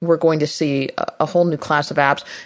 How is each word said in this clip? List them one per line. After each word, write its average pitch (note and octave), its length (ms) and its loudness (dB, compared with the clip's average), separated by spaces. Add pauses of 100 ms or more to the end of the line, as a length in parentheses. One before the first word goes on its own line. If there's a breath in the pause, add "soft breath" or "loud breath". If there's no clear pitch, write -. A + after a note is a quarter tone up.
we're E3 100 4
going D#3+ 240 2
to D3 60 0
see C#3 500 -2
a, - 100 -2 (140)
a D#3 60 2
whole F3 180 2
new E3 120 -2
class D3 340 -2
of - 60 -6
apps, C#3+ 280 2 (220 loud breath)